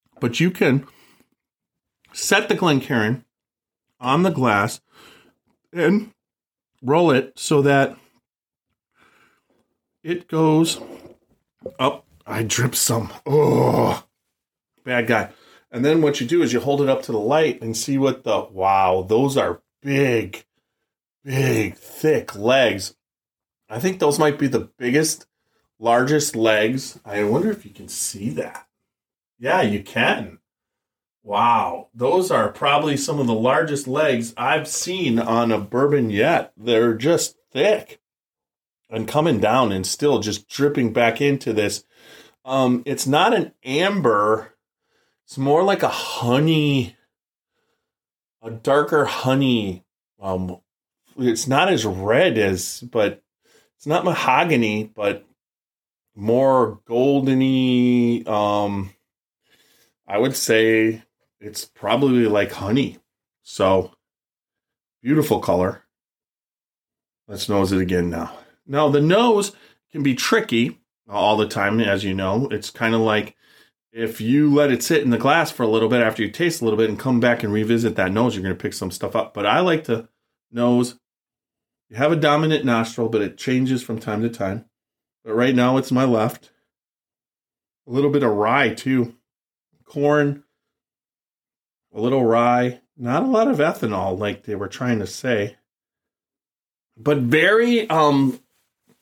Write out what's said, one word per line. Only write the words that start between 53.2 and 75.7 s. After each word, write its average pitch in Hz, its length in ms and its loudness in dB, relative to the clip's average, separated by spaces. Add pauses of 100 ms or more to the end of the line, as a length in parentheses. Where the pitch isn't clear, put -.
it's - 100 -18
not 147 180 -2
mahogany, 131 800 0
but 101 400 -6 (880)
more 117 720 2
goldeny. 127 1400 2
Um, 104 640 -2 (1160)
I 101 120 -4
would 131 180 0
say 113 680 2 (380)
it's 104 240 -14
probably 123 640 0
like 101 260 0
honey. 107 460 -4 (440)
So 95 500 0 (1120)
beautiful 135 380 2
color. 92 420 -2 (1400)
Let's 98 220 -10
nose 98 240 2
it 92 80 2
again 87 300 0
now. 82 260 -10 (300)
Now 147 220 0
the 143 120 4
nose 202 520 2 (380)
can - 120 -8
be 131 120 2
tricky 123 640 -2 (280)
all 104 280 2
the 107 120 0
time, 104 320 0
as 101 240 0
you 95 100 -2
know. 98 360 -2
It's 104 200 -8
kinda 113 280 -2
like 107 380 0 (560)
if 113 280 -6
you 143 320 2
let 143 180 4
it 123 120 0
sit 160 200 0
in 127 80 0
the 117 80 2
glass 143 320 0
for - 120 -6
a 117 60 0
little 110 200 2